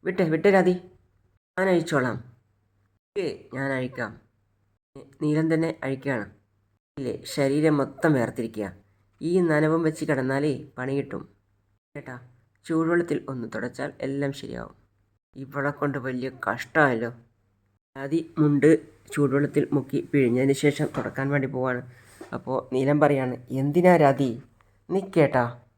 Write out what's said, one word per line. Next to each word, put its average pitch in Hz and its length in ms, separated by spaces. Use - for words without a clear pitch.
വിട്ടെ, 185 200
വിട്ടെ 160 260
രാധി, 185 240
ഞാൻ 190 120
അഴിച്ചോളാം." 151 480
"ഏ, 190 100
ഞാൻ 135 200
അഴിക്കാം." 123 400
നീലൻ 151 280
തന്നെ 160 220
അഴിക്കുകയാണ്. 135 440
ഇല്ലേ, 127 180
ശരീരം 151 520
മൊത്തം 139 360
വേർതിരിക്കുക. 113 540
ഈ 165 200
നനവും 160 420
വെച്ച് 156 220
കിടന്നാലേ 135 500
പണി 127 220
കിട്ടും. - 280
"ചേട്ടാ, 131 220
ചൂടുവെള്ളത്തിൽ 165 520
ഒന്ന് 123 200
തുടച്ചാൽ 135 420
എല്ലാം 139 320
ശരിയാവും." - 420
ഇവളെ 135 340
കൊണ്ട് 143 280
വലിയ 127 300
കഷ്ടമായല്ലോ. 117 680
രാധി 139 240
മുണ്ട് 147 340
ചൂടുവെള്ളത്തിൽ 143 640
മുക്കി 139 300
പിഴിഞ്ഞതിന് 131 500
ശേഷം 147 340
തുടക്കാൻ 131 440
വേണ്ടി 135 180
പോവാണ്. 127 340
അപ്പോൾ 127 260
നീലൻ 131 280
പറയാണ്, 135 340
"എന്തിനാ 147 460
രാധി? 139 340
നിക്കേട്ടാ." 165 560